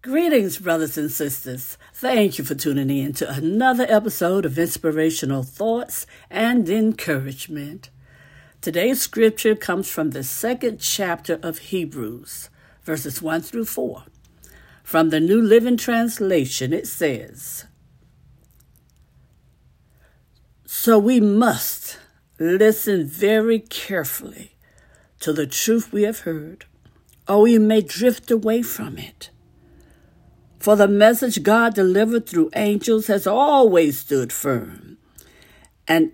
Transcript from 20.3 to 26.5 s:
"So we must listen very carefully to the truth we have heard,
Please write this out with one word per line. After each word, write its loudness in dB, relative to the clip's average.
"So 2
we 4
must 0
listen 2
very 0
carefully -8
to -4
the -2
truth -2
we 2
have -4
heard, -10